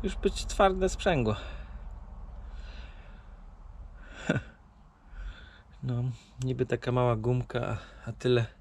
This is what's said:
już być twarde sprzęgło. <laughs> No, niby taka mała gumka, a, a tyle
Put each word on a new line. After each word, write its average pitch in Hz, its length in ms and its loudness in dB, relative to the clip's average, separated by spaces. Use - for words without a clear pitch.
już 196 120 -2
być - 300 0
twarde 190 440 4
sprzęgło. 123 460 4
<laughs> - 120 2
No, 123 200 0
niby 127 220 2
taka 123 260 2
mała 123 240 6
gumka, 123 520 2
a, 110 100 0
a 113 40 -6
tyle 120 320 4